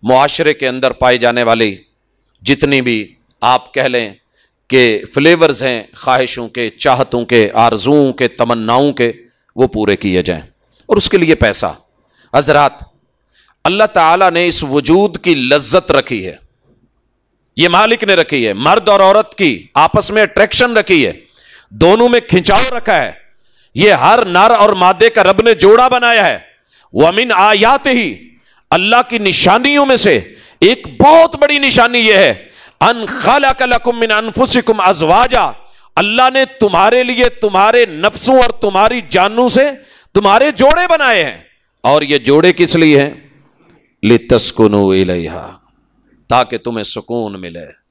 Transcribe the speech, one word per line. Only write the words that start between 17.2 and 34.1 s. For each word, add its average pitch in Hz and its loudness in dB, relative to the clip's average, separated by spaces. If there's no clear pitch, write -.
یہ 160 0
مالک 208 0
نے 202 2
رکھی 147 -2
ہے۔ 101 -2
مرد 180 0
اور 202 2
عورت 196 2
کی 175 0
آپس 165 0
میں 214 2
اٹریکشن 226 0
رکھی 175 0
ہے، 90 -4
دونوں 190 2
میں 240 2
کھنچاؤ 196 0
رکھا 214 -2
ہے، 123 -4
یہ 196 2
ہر 214 2
نر 185 2
اور 208 4
مادے 185 2
کا 226 0
رب 196 2
نے 226 4
جوڑا 214 4
بنایا 233 0
ہے۔ 120 -2
وَمِنْ 190 0
آیَاتِهِ، 220 0
اللہ 208 0
کی 233 -6
نشانیوں 233 0
میں 262 2
سے 180 2
ایک 220 0
بہت 330 4
بڑی 294 0
نشانی 240 0
یہ 220 2
ہے، 180 2
أَنْ 226 -2
خَلَقَ 262 -2
لَكُمْ 240 -4
مِنْ 226 -2